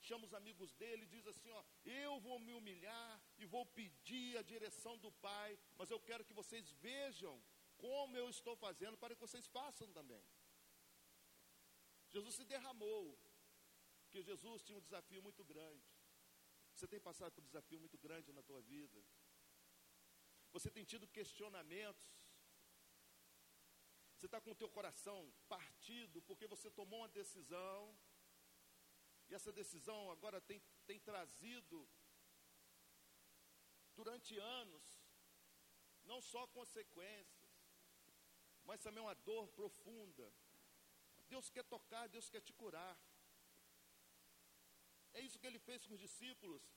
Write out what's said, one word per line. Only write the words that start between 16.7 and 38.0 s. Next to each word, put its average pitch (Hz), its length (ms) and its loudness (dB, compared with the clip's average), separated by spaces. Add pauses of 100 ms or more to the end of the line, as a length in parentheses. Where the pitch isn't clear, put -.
Você - 200 2
tem 208 60 4
passado 175 320 2
por 165 100 -8
um 135 100 -8
desafio 156 280 0
muito 160 260 -6
grande 160 280 0
na 139 100 -6
tua 135 180 -4
vida? 117 400 -4 (1500)
Você 180 180 4
tem 208 140 -2
tido 202 240 0 (100)
questionamentos? 196 920 0 (2000)
Você 185 120 -2
tá 220 140 4
com 220 100 -2
o 196 100 -2
teu 220 160 4
coração 202 400 2 (300)
partido 185 760 0
porque 196 220 0
você 208 240 0
tomou 202 300 2
uma 226 80 2
decisão, 190 920 2 (1300)
e 165 40 -2
essa 208 200 2
decisão 196 580 2
agora 185 300 2
tem, 202 200 -2 (240)
tem 202 140 0
trazido 185 760 2 (2250)
durante 220 420 0
anos, 208 460 2 (1200)
não 226 180 2
só 247 260 4
consequências, 208 1040 -4 (1120)